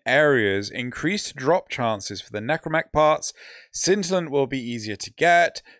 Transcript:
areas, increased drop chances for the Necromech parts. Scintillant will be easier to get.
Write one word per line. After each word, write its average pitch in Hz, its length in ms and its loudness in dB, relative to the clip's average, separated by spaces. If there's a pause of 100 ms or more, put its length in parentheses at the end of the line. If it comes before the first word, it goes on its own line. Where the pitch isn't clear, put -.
areas, 117 680 2
increased 151 640 -4
drop 147 320 0
chances 107 540 -4
for - 100 -20
the 104 80 -6
Necromech 156 540 -4
parts. 151 400 2 (420)
Scintillant 180 540 0
will 139 180 2
be 135 120 -6
easier 113 360 -6
to - 180 -12
get. 170 480 2 (180)